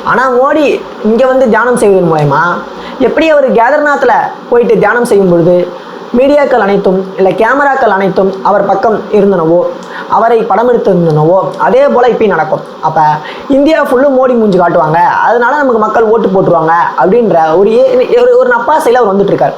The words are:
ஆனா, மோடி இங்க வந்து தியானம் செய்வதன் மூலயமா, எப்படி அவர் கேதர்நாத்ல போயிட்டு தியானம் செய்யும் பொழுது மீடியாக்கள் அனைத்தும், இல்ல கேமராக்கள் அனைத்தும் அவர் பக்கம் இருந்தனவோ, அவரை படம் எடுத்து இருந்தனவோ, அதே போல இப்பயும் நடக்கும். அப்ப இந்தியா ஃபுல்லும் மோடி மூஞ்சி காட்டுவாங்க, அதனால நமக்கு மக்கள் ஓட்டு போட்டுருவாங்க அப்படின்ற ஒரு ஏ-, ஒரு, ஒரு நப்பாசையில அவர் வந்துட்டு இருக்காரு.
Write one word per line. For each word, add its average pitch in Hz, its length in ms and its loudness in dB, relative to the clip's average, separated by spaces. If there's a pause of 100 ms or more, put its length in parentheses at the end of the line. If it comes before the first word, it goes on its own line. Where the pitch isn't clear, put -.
ஆனா, 240 260 -2
மோடி 269 500 0 (240)
இங்க 233 220 2
வந்து 262 200 2
தியானம் 226 300 0
செய்வதன் 190 360 2
மூலயமா, 151 300 0 (560)
எப்படி 294 320 0
அவர் 269 220 2
கேதர்நாத்ல 269 600 0 (380)
போயிட்டு 233 240 2
தியானம் 208 300 0
செய்யும் 196 260 2
பொழுது 175 380 2 (500)
மீடியாக்கள் 277 400 2
அனைத்தும், 190 480 0 (100)
இல்ல 190 140 2
கேமராக்கள் 269 600 0
அனைத்தும் 190 540 -2
அவர் 202 220 0
பக்கம் 202 340 0 (120)
இருந்தனவோ, 175 500 2 (460)
அவரை 226 340 0
படம் 214 260 0
எடுத்து 220 260 0
இருந்தனவோ, 165 640 0
அதே 226 280 2
போல 240 220 2
இப்பயும் 226 180 0
நடக்கும். 160 340 -2 (200)
அப்ப 160 200 -2 (480)
இந்தியா 294 360 2
ஃபுல்லும் 262 300 0
மோடி 254 240 2
மூஞ்சி 208 200 2
காட்டுவாங்க, 165 380 0
அதனால 180 600 0
நமக்கு 262 220 0
மக்கள் 214 240 0
ஓட்டு 214 260 0
போட்டுருவாங்க 170 440 0 (260)
அப்படின்ற 175 600 2
ஒரு 208 140 2
ஏ-, 240 480 2
ஒரு, 247 180 2
ஒரு 254 120 2
நப்பாசையில 262 420 0
அவர் 226 240 0
வந்துட்டு 196 180 0
இருக்காரு. 147 240 -2